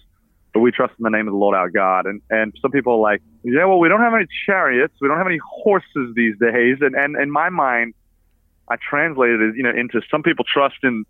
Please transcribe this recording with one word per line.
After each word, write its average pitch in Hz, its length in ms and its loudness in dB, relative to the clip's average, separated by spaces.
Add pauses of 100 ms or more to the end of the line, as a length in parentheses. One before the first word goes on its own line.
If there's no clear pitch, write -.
(540)
but 110 60 0
we 117 120 4
trust 127 280 -2
in 113 40 -6
the 113 60 0
name 107 180 0
of 101 40 -6
the 101 80 -2
Lord 101 160 2
our 90 140 0
God." 92 360 0
And, 101 240 -8
and 110 320 0
some 135 80 -2
people 123 240 0
are 110 60 2
like, 104 220 2 (220)
"Yeah, 135 220 0
well, 190 140 4
we 170 80 4
don't 202 140 4
have 233 120 2
any 214 140 0 (180)
chariots. 156 560 0
We 139 60 0
don't 151 100 0
have 185 80 -2
any 175 160 -2
horses 120 720 -2
these 113 220 0
days." 120 440 2
And, 135 140 0
and 143 200 -2
in 143 160 -2
my 156 180 0
mind, 123 440 -2 (760)
I 120 40 -2 (120)
translated 131 540 0
it, 110 140 0
you 131 80 -4
know, 120 80 0
into 120 280 -4 (120)
some 151 100 -2
people 160 240 -2
trust 139 380 0
in, 117 260 -2